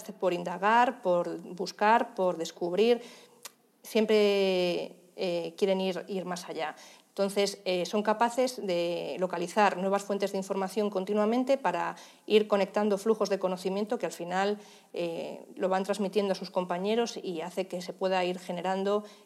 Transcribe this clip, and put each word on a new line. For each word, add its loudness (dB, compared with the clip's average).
por 2
indagar, 2
por 2
buscar, 0
por 0
descubrir, 2
siempre, 2
eh, -2
quieren 2
ir, -2
ir -6
más -8
allá. -6
Entonces, 0
eh, 0
son 0
capaces 0
de -2
localizar 2
nuevas 0
fuentes -2
de -2
información -2
continuamente 2
para -2
ir 4
conectando 2
flujos 0
de 0
conocimiento -2
que -4
al -6
final, -2
eh, -6
lo 0
van 2
transmitiendo 0
a -4
sus -10
compañeros -2
y -6
hace -6
que -8
se -10
pueda 0
ir -2
generando -2